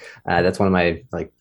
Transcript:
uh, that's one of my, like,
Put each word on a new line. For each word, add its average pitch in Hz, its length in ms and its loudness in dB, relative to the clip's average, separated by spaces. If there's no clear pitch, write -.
uh, 87 140 2
that's 92 160 0
one 101 80 2
of 95 60 2
my, 87 400 0
like, 82 280 -8